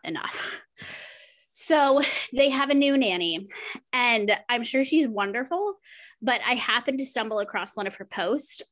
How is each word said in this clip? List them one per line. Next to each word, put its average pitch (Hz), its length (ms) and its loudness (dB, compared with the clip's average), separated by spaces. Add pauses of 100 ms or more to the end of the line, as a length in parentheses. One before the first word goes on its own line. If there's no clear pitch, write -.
enough. - 580 -8 (180)
<laughs> - 300 -16 (460)
So 285 460 4 (340)
they 277 140 6
have 269 220 0
a - 20 4
new 277 240 4
nanny 180 500 0 (460)
and 226 420 4 (140)
I'm 240 140 0
sure 262 200 2
she's 294 240 4
wonderful, 247 680 -2 (480)
but 240 240 2
I 247 80 0
happened 240 440 0
to 269 60 -6
stumble 220 340 -4
across 202 360 -6
one 208 100 -4
of 196 100 -6
her - 100 -14
posts 208 560 -4 (100)